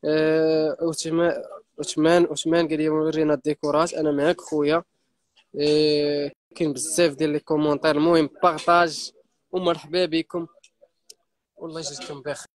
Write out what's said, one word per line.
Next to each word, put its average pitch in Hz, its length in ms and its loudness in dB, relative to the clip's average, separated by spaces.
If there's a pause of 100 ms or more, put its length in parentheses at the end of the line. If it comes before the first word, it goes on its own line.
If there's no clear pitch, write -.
آه، 156 760 2
عثمان، 165 600 0 (360)
عثمان، 165 520 2
عثمان 165 360 0
قال 156 100 -2
لي: 156 120 0
"ورينا 156 440 0
الديكورات". 151 600 -2
أنا 156 180 -2
معاك 147 300 0
خويا. 156 420 0 (800)
آه، 147 680 0 (240)
كاين 156 180 -2
بزاف 143 420 0
ديال 156 140 -2
لي 147 100 -2
كومونتير. 151 520 0
المهم، 156 380 2 (140)
بارطاج 170 680 2 (400)
ومرحبا 170 540 -2
بكم. 165 420 -4 (1080)
والله 160 240 -12
يجزيكم 139 420 -12
بخير. 143 260 -8 (100)